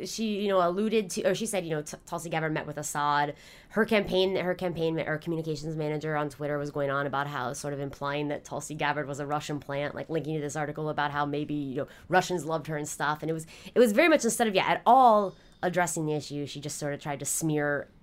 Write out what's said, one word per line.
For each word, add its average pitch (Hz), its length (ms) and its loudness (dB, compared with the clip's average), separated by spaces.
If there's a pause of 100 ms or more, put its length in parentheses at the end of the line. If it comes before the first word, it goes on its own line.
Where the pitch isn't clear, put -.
she, 214 340 -2
you 208 60 0
know, 185 200 4
alluded 208 440 0
to, - 140 -4
or 190 100 4
she 208 100 -4
said, 190 200 -2
you 165 40 -6
know, 151 140 -2
T-, - 140 -12 (100)
Tulsi 170 240 -8
Gabbard 160 200 0
met 156 140 -2
with 151 140 -8
Assad. 147 560 0 (320)
Her 214 180 2
campaign, 190 520 2
her 170 180 0
campaign 165 400 -2
ma-, - 80 -2
or 156 160 -2
communications 160 560 -4
manager 151 400 -2
on 151 140 -2
Twitter 147 280 -4
was 143 140 -6
going 143 180 -2
on 139 160 0
about 139 220 -2
how, 135 260 -4
sort 143 220 -6
of 135 40 -6
implying 143 500 -4
that 143 140 -6
Tulsi 147 300 -8
Gabbard 147 340 -2
was 139 120 -8
a 143 80 -6
Russian 147 320 -4
plant, 139 340 -4
like, - 160 -8
linking 156 240 -2
to 156 80 -2
this 143 140 -6
article 151 340 -4
about 147 220 0
how 147 160 0
maybe, 147 260 -2
you 139 220 -4
know, 139 120 -4 (200)
Russians 175 380 2
loved 156 220 -2
her 156 100 -4
and 147 120 -6
stuff. 151 320 -2
And 156 80 -4
it 160 40 0
was, 160 120 -8 (300)
it - 20 2
was 233 140 8
very 294 180 6
much, 285 160 6
instead 233 220 2
of, 202 80 2
yeah, 185 100 4
at 170 180 2
all 214 520 8 (260)
addressing 170 460 0
the 151 60 2
issue, 143 340 -4
she 147 120 -10
just 143 200 -8
sort 143 160 -4
of 139 60 -10
tried 143 180 -6
to 139 60 -8
smear 147 640 0 (160)